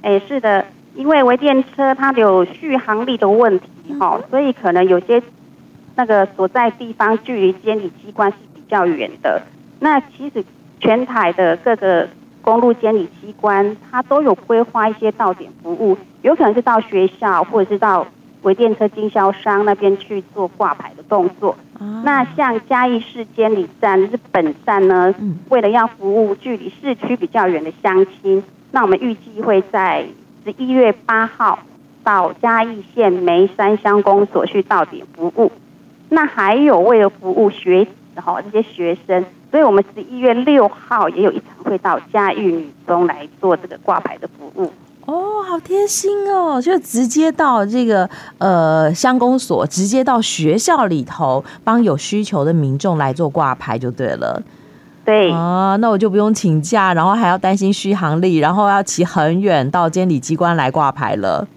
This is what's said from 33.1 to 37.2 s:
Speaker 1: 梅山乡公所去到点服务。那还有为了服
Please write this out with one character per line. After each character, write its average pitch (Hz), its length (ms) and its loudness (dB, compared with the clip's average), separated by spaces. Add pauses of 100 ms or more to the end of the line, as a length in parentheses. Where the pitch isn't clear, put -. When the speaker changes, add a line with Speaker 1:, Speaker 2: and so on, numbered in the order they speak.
Speaker 1:
梅 180 440 2
山 214 220 0
乡 208 240 2
公 202 240 4
所 - 200 -2
去 196 160 -2
到 185 220 0
点 - 200 -14 (120)
服 - 100 -6 (100)
务。 453 140 2 (600)
那 311 160 2
还 208 280 0
有 269 240 4
为 214 240 4
了 196 60 4
服 185 240 -6